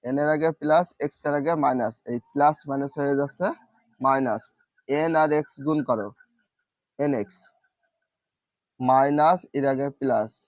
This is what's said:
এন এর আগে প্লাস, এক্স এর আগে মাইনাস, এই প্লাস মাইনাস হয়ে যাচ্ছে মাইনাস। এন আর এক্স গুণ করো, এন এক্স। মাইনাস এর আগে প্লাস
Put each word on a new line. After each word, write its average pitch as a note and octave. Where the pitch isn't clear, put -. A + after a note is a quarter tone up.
এন B2+
এর D3
আগে D#3
প্লাস, D#3
এক্স -
এর D3
আগে D3+
মাইনাস, B2+
এই A#2+
প্লাস D3
মাইনাস C#3
হয়ে C#3+
যাচ্ছে C#3+
মাইনাস। C3
এন D3+
আর D#3
এক্স D3
গুণ D3+
করো, A2
এন C#3+
এক্স। -
মাইনাস D3
এর C#3
আগে C#3
প্লাস A2+